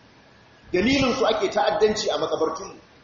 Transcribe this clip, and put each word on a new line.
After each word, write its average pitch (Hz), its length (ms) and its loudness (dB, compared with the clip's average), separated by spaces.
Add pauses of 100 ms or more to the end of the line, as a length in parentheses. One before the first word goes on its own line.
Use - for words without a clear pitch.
(720)
Dalilin 269 420 2
su 269 100 0
ake 202 240 0
ta'addanci 208 600 2
a 147 80 -2
makabartunmu. - 640 -4 (240)